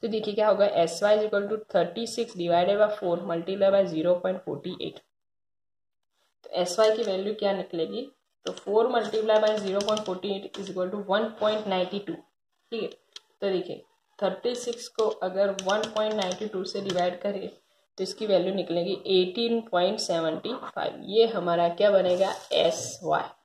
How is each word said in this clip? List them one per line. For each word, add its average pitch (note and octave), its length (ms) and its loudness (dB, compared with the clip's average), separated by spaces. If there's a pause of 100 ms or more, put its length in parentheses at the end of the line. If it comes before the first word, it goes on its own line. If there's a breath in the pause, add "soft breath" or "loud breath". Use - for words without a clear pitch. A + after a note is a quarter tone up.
तो A3+ 60 -4
देखिए G#3+ 260 -4
क्या G#3+ 140 2
होगा, G3+ 180 6 (100)
S E3+ 260 2
Y G#3 100 6
is G#3+ 120 4
equal G#3 240 0
to G#3+ 80 -2 (160)
thirty F#3 360 0
six A3+ 280 -6
divided F3 440 2
by G#3+ 140 6
four F3 220 0 (120)
multiplied G3 460 2
by G3 120 6
zero E3+ 360 2
point F#3 200 -2
forty F3+ 380 -8
eight। - 180 -8 (1500)
तो - 200 -2
S - 160 -6
Y G#3+ 160 6
की A#3 60 -2
value G3+ 320 -2
क्या G3+ 180 0
निकलेगी, F#3+ 500 -4 (440)
तो F3+ 80 -6
four A3 360 2
multiplied G#3+ 540 2
by G#3+ 160 4
zero G3 220 -2
point G#3+ 240 0
forty F#3 280 -4
eight - 260 -10
is F#3+ 100 -10
equal F#3 200 -4
to G3+ 160 -6
one G#3 180 2 (140)
point G#3+ 300 0
ninety F#3 400 -2
two, E3+ 80 -6 (560)
ठीक A3+ 100 -6
है। - 60 -6 (520)
तो G3+ 100 0
देखिए - 320 -4 (360)
थर्टी G3+ 380 -2
सिक्स - 340 -8
को G#3+ 180 0 (140)
अगर F#3+ 280 0 (120)
वन G3+ 200 0 (120)
पॉइंट G#3+ 200 0
नाइंटी F#3+ 340 -4
टू F#3 160 -6
से - 160 -8
divide F3+ 400 -2
करें G3+ 280 -6 (500)
तो F#3+ 40 -4
इसकी G3+ 240 -8
value F#3 280 2
निकलेगी F3 380 -2 (180)
एटीन A3+ 500 2 (100)
पॉइंट F#3 300 2
सेवेंटी E3 540 -2 (100)
फ़ाइव। - 440 -6
ये A3 200 6
हमारा F3 420 2
क्या G3+ 200 4
बनेगा, F#3 420 4 (220)
एस - 500 0
वाई। D#3 180 2 (220)